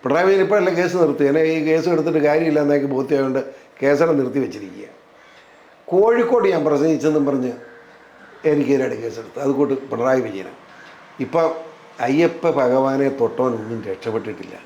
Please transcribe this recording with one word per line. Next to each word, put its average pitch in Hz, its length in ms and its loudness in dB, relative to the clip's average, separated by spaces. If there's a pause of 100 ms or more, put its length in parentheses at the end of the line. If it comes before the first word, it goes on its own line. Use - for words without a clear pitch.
പിണറായി 156 260 0
വിജയൻ 196 180 4
ഇപ്പോഴല്ല 185 340 0
കേസ് 175 220 -2
നിർത്തി, 143 280 2
എന്നെ 156 120 2 (120)
ഈ 160 140 0
കേസ് 160 260 2
എടുത്തിട്ട് 156 260 0 (100)
കാര്യമില്ല 156 360 2
എന്നൊക്കെ 143 300 2
ബോധ്യമായതുകൊണ്ട് 135 460 0 (420)
കേസെല്ലാം 147 360 2
നിർത്തി 131 260 -2
വെച്ചിരിക്കുക. 98 440 -14 (1000)
കോഴിക്കോട് 226 640 4
ഞാൻ 156 120 2
പ്രസംഗിച്ചെന്നും 151 640 2
പറഞ്ഞ് 127 240 -2 (960)
എനിക്കെതിരായിട്ട് 131 520 0
കേസെടുത്ത്, 113 400 -10
അതുകൂട്ട് 139 320 0 (140)
പിണറായി 123 360 0
വിജയനാണ്. 98 340 -12 (680)
ഇപ്പം 165 220 0 (580)
അയ്യപ്പ 156 380 0 (160)
ഭഗവാനെ 135 480 0 (120)
തൊട്ടവനൊന്നും 113 600 -4 (100)
രക്ഷപ്പെട്ടിട്ടില്ല. 107 680 -8 (100)